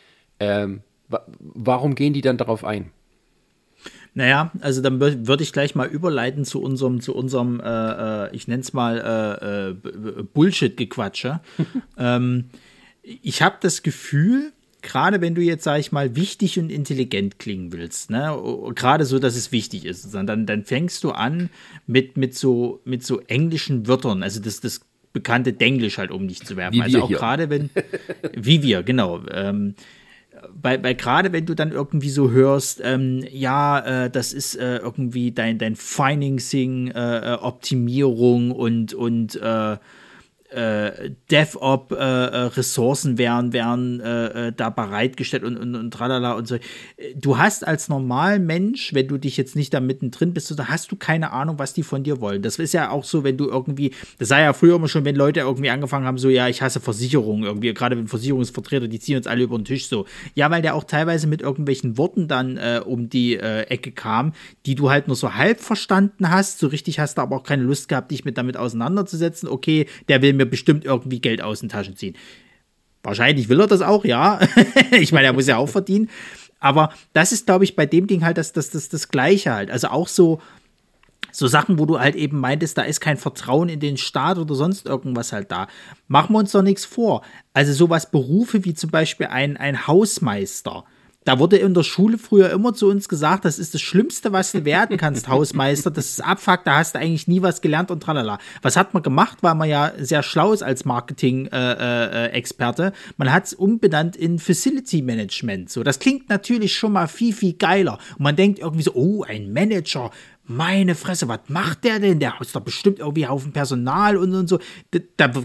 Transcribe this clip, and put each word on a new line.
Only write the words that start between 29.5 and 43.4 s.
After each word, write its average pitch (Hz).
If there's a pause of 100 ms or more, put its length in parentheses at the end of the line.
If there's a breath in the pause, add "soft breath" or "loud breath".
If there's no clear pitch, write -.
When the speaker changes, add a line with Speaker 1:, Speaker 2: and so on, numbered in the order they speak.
Speaker 2:
weil, 131
weil 127
gerade 160
wenn 165
du 170
dann 156
irgendwie 143
so 135
hörst, 135
ähm, 131
ja, 135
äh, 123
das 123
ist, -
äh, 123
irgendwie 120
dein, 113
dein 110
Financing, 135
äh, 120
äh, -
Optimierung 123
und, 117
und, 117
äh, 107 (720 loud breath)
äh, 107 (200)
DevOps, 135
äh, -
äh, 127 (100)
Ressourcen 127
werden, 120